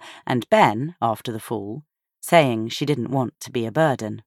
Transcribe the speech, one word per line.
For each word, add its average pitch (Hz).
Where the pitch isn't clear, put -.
and 123
Ben 151
after 113
the 110
fall, 107
saying 120
she -
didn't 131
want 127
to -
be 117
a 110
burden. 110